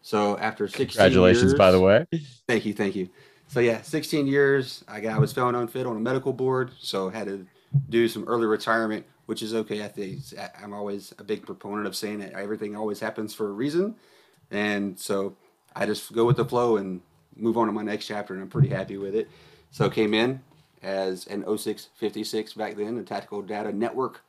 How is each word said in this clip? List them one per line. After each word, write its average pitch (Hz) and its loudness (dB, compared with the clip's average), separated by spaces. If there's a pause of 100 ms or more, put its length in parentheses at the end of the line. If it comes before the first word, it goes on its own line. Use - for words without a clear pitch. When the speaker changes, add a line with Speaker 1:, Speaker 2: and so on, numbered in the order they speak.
Speaker 1:
So 104 0
after 107 -4
sixteen - -4
Speaker 2:
Congratulations, 92 8
by 95 10
the 92 8
Speaker 1:
years 101 8
Speaker 2:
way. 165 -2 (280)
Speaker 1:
Thank 107 2
you, 104 -2
thank 98 -2
you. 92 -4 (380)
So 123 -4
yeah, 117 2
sixteen 151 -2
years, 139 2
I 110 -12
got, 110 -4
I 113 -2
was - 4
felon 123 2
unfit 123 -2
on 120 -4
a - -4
medical 131 -2
board, 127 0
so 95 -4
had 101 -8
to 98 -8 (440)
do 117 4
some 110 -4
early 117 0
retirement, 110 0 (220)
which 110 -6
is 110 -6
okay. 110 -4
I 104 -10
think 98 -10
it's, - -16
I, 98 -12 (140)
I'm 104 -14
always 101 -10
a 101 -18
big 101 -6
proponent 104 -8
of - -6
saying 104 -6
that 98 -12
everything 104 -6
always 107 -4
happens 110 -6
for 107 -4
a 101 -4
reason. 151 -2 (560)
And 101 -2
so 98 -4 (400)
I 101 -2
just 104 -4
go 117 4
with 120 4
the 117 0
flow 120 2
and 92 -4 (340)
move 110 0
on 113 4
to 104 -2
my 107 -4
next 104 -6
chapter, 104 -8
and 95 -10
I'm 95 -12
pretty - 4
happy 98 -6
with 98 -8
it. 110 -2 (400)
So - -2
I 98 4
came 107 2
in 127 0 (400)
as 95 -4
an 101 -6
oh 104 0
six - -8
fifty-six 110 -6
back 107 -8
then, 107 -6
a 107 -8
tactical 101 -8
data 104 -6
network 117 -4